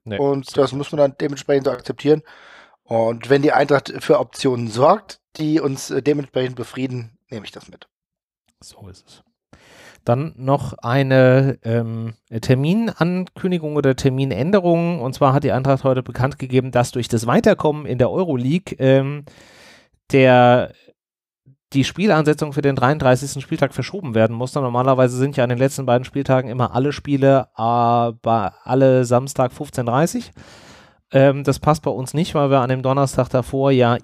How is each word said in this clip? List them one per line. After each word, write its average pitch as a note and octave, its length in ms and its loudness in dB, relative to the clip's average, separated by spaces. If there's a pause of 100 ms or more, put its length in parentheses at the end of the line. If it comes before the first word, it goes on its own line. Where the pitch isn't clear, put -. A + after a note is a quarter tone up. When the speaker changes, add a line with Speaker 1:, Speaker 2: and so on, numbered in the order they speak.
Speaker 1:
Nee. G#2 140 -8
Speaker 2:
und C#3 380 -4
das C3 160 2
muss C#3 200 -8
man D#3 60 -6
dann C#3 220 2
dementsprechend C#3+ 440 -2
so C#3 80 -2
akzeptieren. C#3 500 -2 (640)
Und A#2 460 -2
wenn C#3 120 4
die C#3+ 100 2
Eintracht C#3 460 0
für C#3+ 220 2
Optionen B2 480 -4
sorgt, C#3 500 0 (200)
die D#3 220 0
uns, C3+ 300 -6
äh, C#3 100 -4
dementsprechend C3 540 -4
befrieden, B2 640 -10 (120)
nehme G#2 160 -14
ich - 60 -20
das - 160 -20
mit. - 200 -20 (720)
Speaker 1:
So - 240 -20
ist F#2+ 220 -20
es. - 140 -20 (800)
Dann C#3 320 -2
noch C3 380 -2
eine, C3 920 2
ähm, A2+ 500 -4 (160)
Terminankündigung E3+ 1400 -2
oder C3+ 220 0
Terminänderung. E3 1040 0
Und B2 140 -6
zwar C#3 180 2
hat C#3 100 2
die C3+ 80 0
Eintracht C3+ 320 0
heute C3 220 0
bekannt B2 340 -4
gegeben, B2+ 320 -2
dass B2 220 0
durch A#2+ 160 -6
das A2+ 180 -2
Weiterkommen D3+ 600 2
in A#2+ 120 -6
der A#2 140 0
Euroleague, C#3+ 680 -2
ähm, C3+ 460 0 (880)
der, B2 640 4 (1000)
die C3+ 100 2
Spielansetzung D#3 720 0
für C#3+ 100 -4
den C#3 140 0
dreiunddreißigsten C3+ 680 0
Spieltag D3 320 -4
verschoben C#3 400 -8
werden A2 220 2
musste. B2+ 240 -6
Normalerweise B2+ 560 2
sind C#3 200 -2
ja C3+ 60 0
an A#2+ 80 0
den A#2+ 80 -2
letzten C3+ 280 -2
beiden B2 180 2
Spieltagen C3 440 -2
immer A#2+ 240 -2
alle C3+ 200 0
Spiele, C3+ 640 2
aber A#2 1040 0
alle C3 440 4
Samstag B2 460 0
fünfzehn C#3 340 -8
dreißig. D#3+ 440 -2 (840)
Ähm, C3+ 320 4
das C#3 160 0
passt D#3 220 0
bei D3 80 -4
uns B2 240 -8
nicht, D#3 200 -4
weil C#3+ 160 0
wir C3+ 100 4
an B2 80 -2
dem C3 140 -2
Donnerstag C3 460 0
davor C3+ 420 0
ja A#2+ 340 4